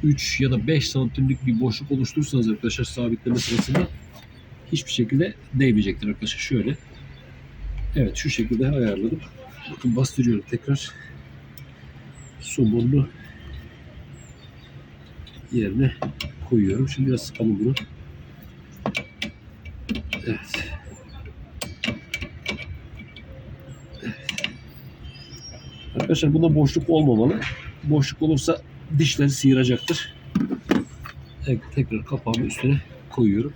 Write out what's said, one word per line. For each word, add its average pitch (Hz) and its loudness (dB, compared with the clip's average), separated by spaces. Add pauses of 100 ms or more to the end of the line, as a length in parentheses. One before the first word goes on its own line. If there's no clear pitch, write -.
üç - 2
ya 135 4
da 113 0
beş 151 2
santimlik 131 2
bir 117 4
boşluk 131 0
oluşturursanız 135 2
arkadaşlar 110 -2
sabitleme 120 -2
sırasında 135 0 (840)
hiçbir - -4
şekilde 139 2 (200)
değmeyecektir 107 4
arkadaşlar. 104 -4
Şöyle. 123 -2 (1160)
Evet, 123 2
şu - -4
şekilde 117 0
ayarladım. 113 0 (520)
Bakın 120 0
bastırıyorum 120 2
tekrar. - -2 (1500)
Somunlu 120 4 (2500)
yerine 120 2 (560)
koyuyorum. 113 4
Şimdi 135 0
biraz 123 2
sıkalım 110 0
bunu. 123 2 (2500)
Evet. 110 -2 (3750)
Evet. - -8 (1800)
Arkadaşlar 151 2
bunda 160 6
boşluk 151 4
olmamalı. 151 6 (440)
Boşluk 147 2
olursa 156 2 (360)
dişleri 139 4
sıyıracaktır. 131 4 (1300)
Evet, 123 2 (160)
tekrar 113 0
kapağımı 120 -2
üstüne 139 2 (280)
koyuyorum. 117 2